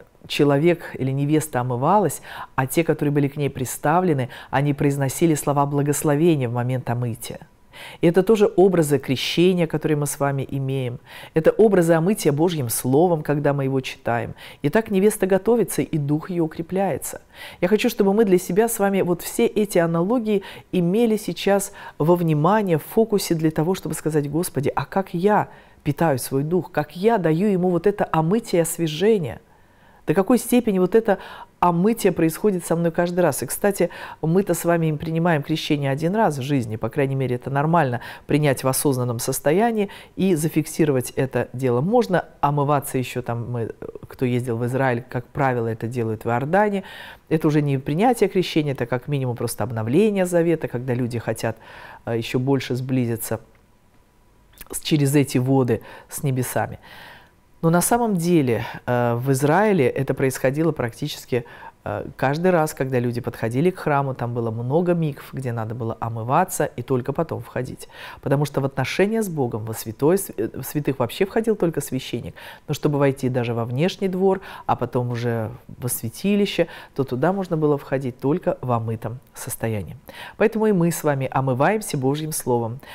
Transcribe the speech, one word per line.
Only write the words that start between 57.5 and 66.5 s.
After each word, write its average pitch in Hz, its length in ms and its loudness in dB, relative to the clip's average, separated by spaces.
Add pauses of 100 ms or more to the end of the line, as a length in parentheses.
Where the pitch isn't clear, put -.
Но 165 80 2
на 175 100 4
самом 226 380 2
деле, 143 480 2 (200)
э, 120 300 2
в 127 160 0
Израиле 151 560 4
это 135 260 -2
происходило 135 600 0
практически, 123 720 -6 (400)
э, 104 200 -6 (120)
каждый 156 340 0
раз, 156 220 2
когда 131 260 -2
люди 120 220 -2
подходили 123 480 -2
к 180 100 -4
храму, 139 340 0
там 120 200 -6
было 117 180 -4
много 139 420 0
микв, 160 400 -4
где 127 200 -6
надо 113 200 -6
было 113 280 -6
омываться 123 640 -2